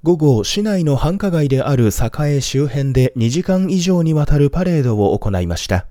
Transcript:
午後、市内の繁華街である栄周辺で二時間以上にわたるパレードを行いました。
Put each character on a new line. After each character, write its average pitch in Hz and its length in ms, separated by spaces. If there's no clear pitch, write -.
午 170 140
後、 139 280
市 - 180
内 196 220
の 143 120
繁 147 200
華 196 140
街 156 180
で 131 140
あ 139 120
る 120 140
栄 143 540
周 139 240
辺 139 260
で 127 240
二 117 140
時 165 140
間 185 260
以 185 80
上 180 240
に 160 100
わ 151 140
た 151 100
る 143 140
パ 180 140
レ 175 160
ー - 20
ド 117 160
を 101 200
行 107 120
い 87 60
ま 85 100
し - 120
た。 95 220